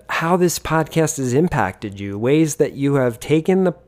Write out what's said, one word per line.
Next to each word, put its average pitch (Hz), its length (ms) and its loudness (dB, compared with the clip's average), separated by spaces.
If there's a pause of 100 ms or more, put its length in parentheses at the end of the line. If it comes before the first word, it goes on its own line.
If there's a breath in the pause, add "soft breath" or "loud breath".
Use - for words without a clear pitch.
how 165 260 0
this 180 220 2
podcast 156 600 -2
has 127 180 -2
impacted 107 640 -2
you, 101 180 -8
ways 143 380 2
that - 180 0
you 139 220 0
have 127 240 0
taken 185 440 2
the 175 100 2 (140)